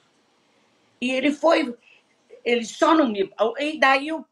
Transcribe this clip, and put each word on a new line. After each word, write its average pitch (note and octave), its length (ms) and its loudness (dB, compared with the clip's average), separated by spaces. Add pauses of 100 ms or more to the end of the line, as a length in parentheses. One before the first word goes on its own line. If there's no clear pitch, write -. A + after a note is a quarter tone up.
(1000)
E B3 100 -4
ele C4 220 0
foi, D#4 440 0 (680)
ele A#3+ 200 0
só D#4 300 2
não D4+ 140 4
me, G3 200 -2 (300)
e D4+ 200 -6
daí C#4 340 2
o D#4+ 180 -8